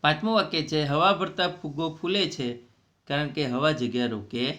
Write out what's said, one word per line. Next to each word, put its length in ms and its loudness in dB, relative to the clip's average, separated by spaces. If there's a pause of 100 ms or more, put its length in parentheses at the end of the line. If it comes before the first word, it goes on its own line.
પાંચમું 320 2
વાક્ય 280 2
છે 220 0
હવા 300 4
ભરતા 340 -2
ફુગ્ગો 540 -6
ફૂલે 280 0
છે 300 -6 (480)
કારણ 200 -2
કે 200 -2
હવા 240 2
જગ્યા 360 0
રોકે 520 -4